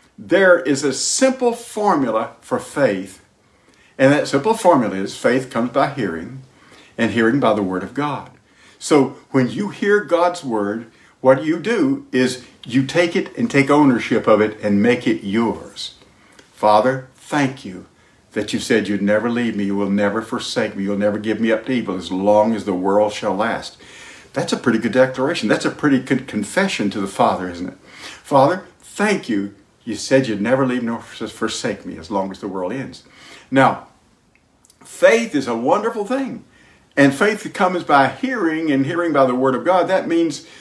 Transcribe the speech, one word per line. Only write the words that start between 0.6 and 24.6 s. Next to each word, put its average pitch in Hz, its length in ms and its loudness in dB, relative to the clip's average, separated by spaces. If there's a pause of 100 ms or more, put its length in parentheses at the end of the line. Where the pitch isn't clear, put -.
a 139 80 0
simple 254 640 0
formula 139 760 -2 (100)
for - 180 -4
faith. 101 640 -4 (760)
And 135 140 6
that 147 160 2
simple 143 260 0
formula 131 420 4
is 98 200 -6
faith 127 340 0
comes 120 200 -2
by 139 220 0
hearing, 104 500 -6 (560)
and 113 140 0
hearing 117 280 2
by 117 140 2
the 101 100 0
word 92 200 -4
of - 100 -12
God. 139 380 -6 (460)
So 139 380 2 (160)
when 120 180 2
you 185 200 -4
hear 202 320 0
God's 175 420 0
word, 110 440 -4 (340)
what 135 240 4
you 165 140 -2
do 160 520 0
is 127 320 0 (220)
you 131 200 2
take 170 300 0
it - 220 -4
and 117 120 -2
take 139 200 2
ownership 131 580 4
of 107 140 6
it 107 200 0
and 101 220 2
make 120 240 2
it 107 180 -2
yours. 104 680 -4 (600)
"Father, 107 640 2
thank 135 480 -4
you 92 220 -14 (480)
that 107 180 -6
you 110 80 -4
said 104 300 0
you'd 98 120 -2
never 104 280 2
leave 117 260 -2
me, 101 80 -2
you 98 140 -2
will 101 120 -2
never 101 320 0
forsake 110 540 -6
me, 98 80 -6
you'll 101 140 -2
never 104 200 0
give 107 220 -4
me 113 140 2
up - 120 -4
to 131 60 -6
evil 107 240 -2
as 92 160 -8
long 104 420 2
as 98 120 -6
the 98 80 -2
world 98 400 2
shall 104 200 -4
last." 98 440 -6 (560)
That's - 180 -4
a 233 60 -2
pretty - 200 0